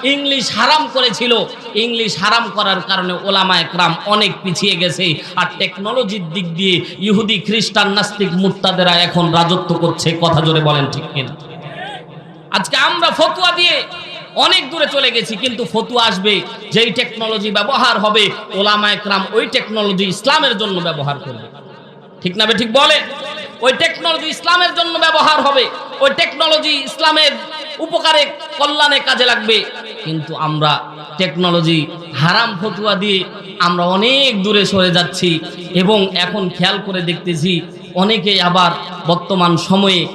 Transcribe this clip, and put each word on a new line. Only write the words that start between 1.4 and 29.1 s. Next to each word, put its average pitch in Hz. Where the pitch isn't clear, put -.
ইংলিশ 226
হারাম 214
করার 190
কারণে 180
ওলামায়ে 185
কেরাম 175
অনেক 208
পিছিয়ে 190
গেছে। 175
আর 180
টেকনোলজির 196
দিক 170
দিয়ে 180
ইহুদি, 208
খ্রিস্টান, 208
নাস্তিক, 196
মুরতাদেরা 180
এখন 170
রাজত্ব 170
করছে। 165
কথা 165
জোরে 156
বলেন, 147
ঠিক 135
কিনা? 131
আজকে 214
আমরা 330
ফতুয়া 339
দিয়ে 339
অনেক 302
দূরে 311
চলে 262
গেছি, 226
কিন্তু 233
ফতুয়া 226
আসবে, 196
যেই 233
টেকনোলজি 220
ব্যবহার 226
হবে, 214
ওলামায়ে 208
কেরাম 196
ওই 240
টেকনোলজি 208
ইসলামের 254
জন্য 190
ব্যবহার 147
করবে। 117
ঠিক 180
না 214
বে 220
ঠিক 220
বলে? 294
ওই 247
টেকনোলজি 320
ইসলামের 349
জন্য 339
ব্যবহার 302
হবে, 269
ওই 277
টেকনোলজি 311
ইসলামের 302
উপকারে, 311
কল্যাণে 294
কাজে 254